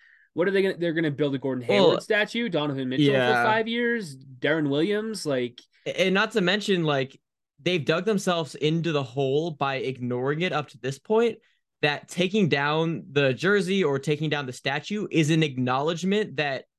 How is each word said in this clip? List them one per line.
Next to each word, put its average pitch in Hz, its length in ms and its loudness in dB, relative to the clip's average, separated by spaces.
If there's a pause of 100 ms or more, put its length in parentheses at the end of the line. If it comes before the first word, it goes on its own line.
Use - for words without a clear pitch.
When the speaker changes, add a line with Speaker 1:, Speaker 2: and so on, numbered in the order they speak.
(340)
Speaker 1:
what 170 140 0
are 196 40 0
they 196 100 2
gonna, 190 160 0
they're 165 160 -2
gonna 160 160 0
build 143 240 -2
a 135 60 -2
Gordon 127 240 -4
Hayward 180 260 6
Speaker 2:
Well, - 120 2
Speaker 1:
statue, 220 460 -2
Donovan 147 420 -2
Mitchell 139 180 4
Speaker 2:
yeah. 127 360 4
Speaker 1:
for 120 60 2
five 220 180 0
years, 233 480 -4
Darren 143 540 -2
Williams, 202 560 -2
like 127 340 -4 (360)
Speaker 2:
And 185 180 2
not 208 200 2
to 226 80 2
mention, 185 420 2
like, 139 360 0 (420)
they've 170 220 0
dug 165 220 2
themselves 180 500 0
into 160 360 0
the 147 120 0
hole 139 480 0
by 139 260 -2
ignoring 123 640 -4
it 180 100 0
up 143 180 -4
to - 100 -20
this 135 200 -6
point, 226 380 0 (440)
that 147 280 0
taking 185 400 2
down 156 600 0
the 135 220 2
jersey 185 500 0
or 139 160 0
taking 151 300 -2
down 147 160 -2
the 123 80 -8
statue 151 580 -6
is 151 180 4
an 160 140 4
acknowledgement 143 960 -2
that 143 280 -4 (140)